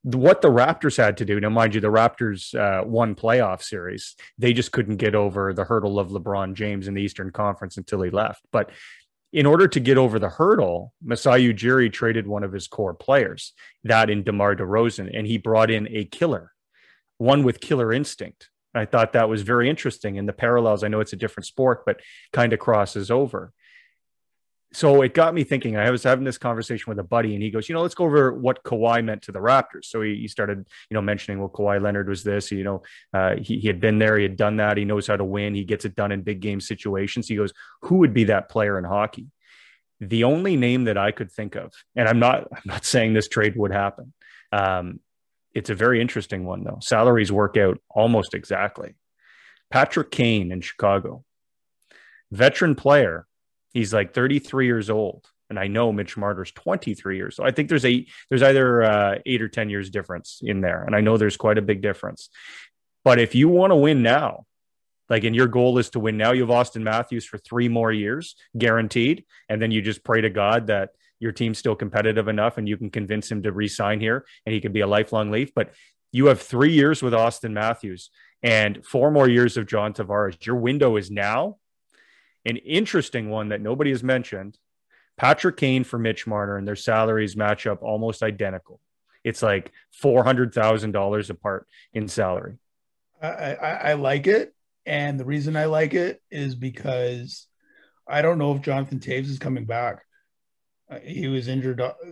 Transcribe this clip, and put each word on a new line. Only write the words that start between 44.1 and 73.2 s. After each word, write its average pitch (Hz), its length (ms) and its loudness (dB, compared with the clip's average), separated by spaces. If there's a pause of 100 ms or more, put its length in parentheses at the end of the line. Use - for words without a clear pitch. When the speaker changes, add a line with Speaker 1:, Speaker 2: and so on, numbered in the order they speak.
Speaker 1:
Um, 95 480 -2 (540)
it's 110 160 -6
a 104 60 -4
very 113 260 2
interesting 104 420 -4
one, 95 220 -8
though. - 160 -10
Salaries 113 500 4
work 101 240 0
out 98 240 4 (100)
almost 110 440 2
exactly. 98 600 -6 (760)
Patrick 139 420 2
Kane 110 400 0
in 92 80 -8
Chicago, - 640 -2 (1080)
veteran 135 460 4
player. 117 500 2 (480)
He's, 110 200 -2
like, 101 200 0
thirty-three 131 540 0
years 113 220 -2
old. 107 360 -4 (240)
And 104 100 -8
I 98 80 -4
know 113 240 0
Mitch 101 240 -6
Marner's 101 380 -6
twenty-three 104 640 -6
years 95 200 -10
old. - 120 0
I - 20 0
think 147 160 -2
there's 147 160 0
eight, 123 260 2 (200)
there's 127 120 2
either, 131 400 6
uh, 104 340 4 (100)
eight 120 160 -2
or 110 80 -6
ten 107 200 -4
years 101 200 -6
difference 92 520 -10
in 104 200 -2
there. 87 240 -2
And 107 100 -2
I 107 60 4
know 110 160 4
there's 104 180 2
quite 107 220 2
a 107 40 2
big 98 200 -2
difference. - 480 -6 (720)
But 123 160 8
if 113 160 2
you 147 140 6
wanna 180 260 6
win 143 260 4
now, 127 440 0 (640)
like, 113 160 2
and 113 100 0
your 123 120 4
goal 123 300 2
is 117 120 0
to 120 100 -6
win 110 160 -2
now, 110 160 2
you 127 120 2
have 117 80 0
Austin 120 340 0
Matthews 113 400 -4
for 107 120 -16
three 120 300 -2
more 117 240 0
years 110 460 -6 (200)
guaranteed. 117 680 0 (240)
And 107 120 -4
then 113 100 -2
you 107 100 0
just 104 240 -6
pray 113 160 2
to 107 80 0
God 104 380 0
that 101 240 -2 (280)
your 113 140 -6
team's 113 240 -4
still 110 180 -2
competitive 107 540 -2
enough 110 280 -2
and 107 120 -6
you 104 80 -4
can 107 120 -10
convince 107 400 -6